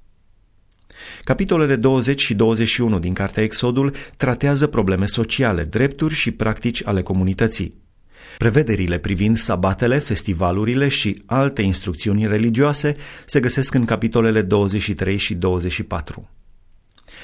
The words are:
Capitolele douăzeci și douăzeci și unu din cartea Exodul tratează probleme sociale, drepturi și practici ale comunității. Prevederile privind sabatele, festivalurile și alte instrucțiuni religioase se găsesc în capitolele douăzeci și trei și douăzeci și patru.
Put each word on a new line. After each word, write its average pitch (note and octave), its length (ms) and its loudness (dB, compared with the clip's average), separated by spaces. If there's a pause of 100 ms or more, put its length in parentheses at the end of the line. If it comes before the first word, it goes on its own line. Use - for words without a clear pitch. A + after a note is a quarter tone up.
(1200)
Capitolele E3+ 520 2
douăzeci C3 460 2
și - 120 0
douăzeci A2+ 340 2
și - 140 0
unu A2 180 2
din F2+ 140 -2
cartea G2 300 -2
Exodul B2 500 0 (240)
tratează C#3 500 2
probleme F#2+ 380 0
sociale, A2 580 0
drepturi C#3 500 -2
și B2 180 -2
practici A2 540 -4
ale G2 160 0
comunității. F#2 800 -2 (560)
Prevederile G#2+ 600 2
privind G2+ 400 0
sabatele, G#2+ 600 0
festivalurile G#2+ 880 0
și A2 380 -2
alte C3+ 360 0
instrucțiuni G2 640 0
religioase B2 680 0 (300)
se - 140 4
găsesc B2+ 340 0
în B2+ 120 4
capitolele A2+ 560 2
douăzeci G2+ 400 2
și G#2 120 -4
trei F#2+ 240 -2
și G2+ 160 -2
douăzeci F2+ 380 -2
și - 120 -6
patru. - 460 -10 (960)